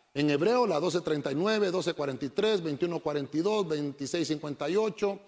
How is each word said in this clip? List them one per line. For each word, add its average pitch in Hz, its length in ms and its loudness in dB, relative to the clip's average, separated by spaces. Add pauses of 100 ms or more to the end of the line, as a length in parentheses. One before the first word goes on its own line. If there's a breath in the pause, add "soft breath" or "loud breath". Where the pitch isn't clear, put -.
(140)
en 147 160 2
hebreo, 147 360 4
la 151 140 0
doce 175 200 0
treinta 151 300 -2
y 139 60 -2
nueve, 208 340 2
doce 170 240 -2
cuarenta 139 300 -4
y 127 60 -4
tres, 202 300 2
veintiuno 165 380 -2
cuarenta 147 400 -2
y - 20 2
dos, 208 280 2
veintiséis 147 580 -2
cincuenta 147 420 -4
y 175 60 0
ocho, 202 540 0